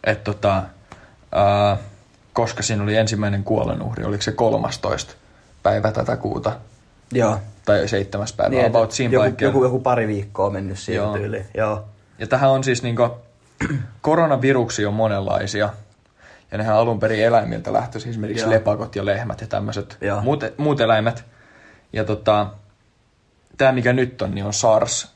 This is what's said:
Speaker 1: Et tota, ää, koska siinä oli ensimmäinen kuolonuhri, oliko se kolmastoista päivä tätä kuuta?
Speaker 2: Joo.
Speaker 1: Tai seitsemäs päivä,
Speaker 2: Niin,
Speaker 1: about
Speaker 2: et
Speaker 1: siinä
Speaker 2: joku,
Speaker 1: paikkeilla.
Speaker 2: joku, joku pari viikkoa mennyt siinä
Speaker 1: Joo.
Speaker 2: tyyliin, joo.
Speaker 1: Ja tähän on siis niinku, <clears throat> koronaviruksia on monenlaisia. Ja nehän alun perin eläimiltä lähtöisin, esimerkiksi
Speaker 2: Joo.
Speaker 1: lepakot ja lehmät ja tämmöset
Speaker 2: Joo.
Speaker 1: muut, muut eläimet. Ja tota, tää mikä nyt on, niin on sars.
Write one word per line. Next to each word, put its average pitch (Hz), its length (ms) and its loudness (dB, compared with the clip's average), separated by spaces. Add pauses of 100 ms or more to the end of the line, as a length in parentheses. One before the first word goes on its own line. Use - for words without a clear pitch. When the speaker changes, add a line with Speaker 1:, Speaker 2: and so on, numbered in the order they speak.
Speaker 1:
Et 107 200 -2
tota, 101 400 0 (680)
ää, 101 460 4 (560)
koska - 300 -2
siinä 104 200 0
oli 104 120 0
ensimmäinen 104 480 0
kuolonuhri, - 600 -2
oliko 101 200 -4
se 110 80 -2
kolmastoista - 840 0 (500)
päivä 104 280 2
tätä 117 260 -2
kuuta? - 340 -4 (640)
Speaker 2:
Joo. 113 240 2 (280)
Speaker 1:
Tai 101 220 4
seitsemäs 101 460 -4
päivä, - 160 0
Speaker 2:
Niin, 127 160 2
Speaker 1:
about 113 180 4
Speaker 2:
et 110 80 -2
Speaker 1:
siinä 123 220 -2
Speaker 2:
joku, 123 100 6
Speaker 1:
paikkeilla. 104 300 0
Speaker 2:
joku, 131 100 4
joku 127 160 2
pari 120 280 2
viikkoa 101 420 -2
mennyt 98 300 -6
siinä 110 240 -4
Speaker 1:
Joo. 104 140 -2
Speaker 2:
tyyliin, 104 360 -6
joo. 107 320 -2 (340)
Speaker 1:
Ja 113 80 -8
tähän 135 220 4
on 135 140 4
siis 127 200 0
niinku, 120 260 0 (460)
<clears throat> - 460 -6
koronaviruksia 135 840 2
on 101 60 -2
monenlaisia. 104 760 -2 (840)
Ja 104 60 -6
nehän 107 180 0
alun 113 240 2
perin 110 240 2
eläimiltä 113 500 2
lähtöisin, 117 360 -4
esimerkiksi 110 340 -4
Speaker 2:
Joo. 110 80 2
Speaker 1:
lepakot 107 440 0
ja 98 100 -4
lehmät 101 360 -4
ja 110 60 -12
tämmöset 104 540 -6
Speaker 2:
Joo. 101 200 -2
Speaker 1:
muut, 135 220 0 (140)
muut 147 240 0
eläimet. 113 420 2 (680)
Ja 110 100 -2
tota, 104 440 0 (1120)
tää 131 140 6
mikä 123 220 2
nyt 123 280 0
on, 98 140 -4
niin 98 100 -4
on 104 80 -4
sars. - 640 2